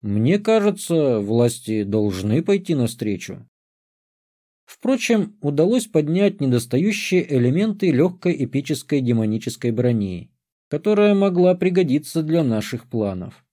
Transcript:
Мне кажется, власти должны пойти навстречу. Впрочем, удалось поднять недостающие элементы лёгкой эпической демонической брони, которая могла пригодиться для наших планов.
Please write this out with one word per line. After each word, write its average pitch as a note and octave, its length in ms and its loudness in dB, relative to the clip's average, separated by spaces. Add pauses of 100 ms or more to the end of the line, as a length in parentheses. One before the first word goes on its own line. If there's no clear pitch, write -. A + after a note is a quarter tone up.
Мне A2 320 2
кажется, G3+ 800 0
власти A2 600 0
должны G#2 640 0
пойти G3 320 0
навстречу. A2 760 -6 (1120)
Впрочем, A#3 800 -2
удалось E3 460 0
поднять F3 540 0
недостающие D3 840 0 (100)
элементы F3+ 540 0
лёгкой D#3+ 560 0
эпической C#3+ 560 -2
демонической A2+ 680 -2
брони, A2 580 -2 (380)
которая G#3 480 2
могла F3+ 400 4
пригодиться E3 680 0
для D#3+ 220 0
наших A2+ 440 -4
планов. G2 640 -6